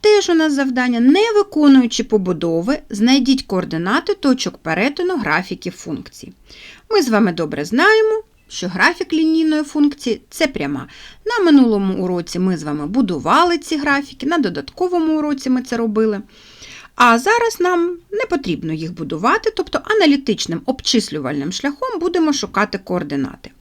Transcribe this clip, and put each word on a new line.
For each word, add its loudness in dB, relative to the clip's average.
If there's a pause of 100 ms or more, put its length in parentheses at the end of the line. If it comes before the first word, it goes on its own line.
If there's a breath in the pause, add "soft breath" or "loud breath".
Теж 4
у 4
нас 2
завдання, 0
не 4
виконуючи 4
побудови, -2 (100)
знайдіть 2
координати -2
точок -2
перетину -2
графіків -4
функцій. -14 (560 loud breath)
Ми 2
з 0
вами 4
добре -4
знаємо, 2 (240)
що -10
графік 0
лінійної 2
функції — -2
це -2
пряма. -6 (380 loud breath)
На 0
минулому 4
уроці -4
ми 0
з -10
вами -6
будували 2
ці -6
графіки, -4
на -2
додатковому -2
уроці -4
ми 0
це -6
робили. 0 (720 loud breath)
А 6
зараз 0
нам 0 (140)
не -4
потрібно -2
їх -8
будувати, -2
тобто -4
аналітичним 0
обчислювальним -4
шляхом -6
будемо 0
шукати -4
координати. -6